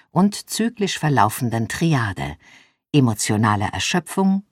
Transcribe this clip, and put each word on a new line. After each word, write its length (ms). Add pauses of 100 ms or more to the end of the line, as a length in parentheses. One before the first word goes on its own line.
(100)
und 380
zyklisch 500
verlaufenden 680
Triade, 680 (560)
emotionaler 760
Erschöpfung, 840